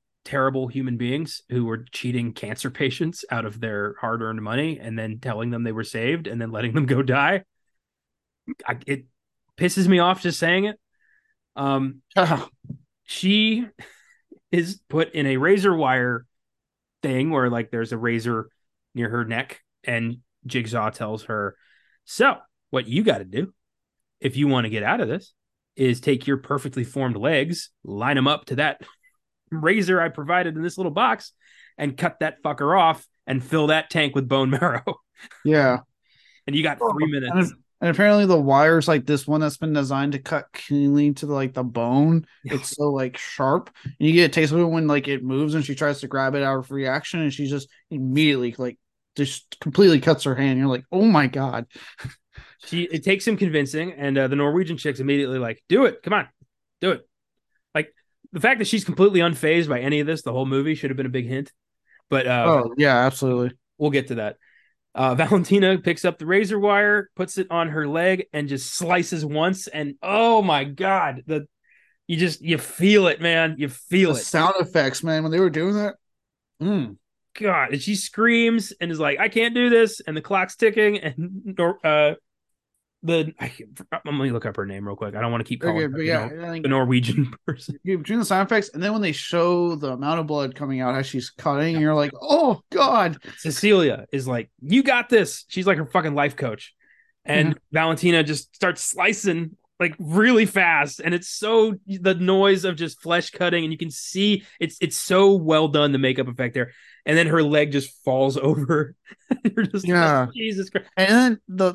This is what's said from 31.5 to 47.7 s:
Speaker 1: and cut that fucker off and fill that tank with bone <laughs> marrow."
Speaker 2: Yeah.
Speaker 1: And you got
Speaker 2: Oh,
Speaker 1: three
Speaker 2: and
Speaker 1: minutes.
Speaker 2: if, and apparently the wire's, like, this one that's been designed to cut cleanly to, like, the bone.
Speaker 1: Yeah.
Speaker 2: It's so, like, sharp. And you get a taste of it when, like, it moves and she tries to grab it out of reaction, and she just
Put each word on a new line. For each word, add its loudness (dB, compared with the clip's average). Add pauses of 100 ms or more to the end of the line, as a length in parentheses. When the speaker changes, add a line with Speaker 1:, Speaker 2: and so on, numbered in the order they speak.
Speaker 1:
and -6
cut -2
that -4
fucker 0
off 2 (200)
and -4
fill 0
that 2
tank 0
with -2
bone 2
<laughs> 0
marrow." -2 (420)
Speaker 2:
Yeah. 4 (680)
Speaker 1:
And -4
you 0
got -2
Speaker 2:
Oh, 0
Speaker 1:
three -2
Speaker 2:
and 0
Speaker 1:
minutes. -2
Speaker 2:
if, -20 (240)
and 0
apparently 4
the 6
wire's, 6
like, 2
this 0
one 0
that's -2
been -4
designed -2
to -6
cut -6
cleanly 2
to, -10
like, -4
the -4
bone. 2 (200)
Speaker 1:
Yeah. -6
Speaker 2:
It's -6
so, -2
like, -4
sharp. -2 (140)
And -12
you 4
get 8
a 4
taste 2
of 2
it 6
when, 0
like, 0
it -4
moves -2
and 0
she -6
tries -2
to -10
grab -2
it 0
out 0
of -10
reaction, -4
and 0
she -6
just -6 (240)